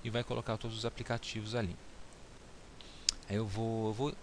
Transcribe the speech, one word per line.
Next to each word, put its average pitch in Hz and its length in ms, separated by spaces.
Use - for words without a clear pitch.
e 120 40
vai 117 140
colocar 117 340
todos 113 220
os 113 80
aplicativos 117 680
ali. 101 220
Aí 101 80
eu 110 100
vou, 110 420
eu 110 40
vou 131 300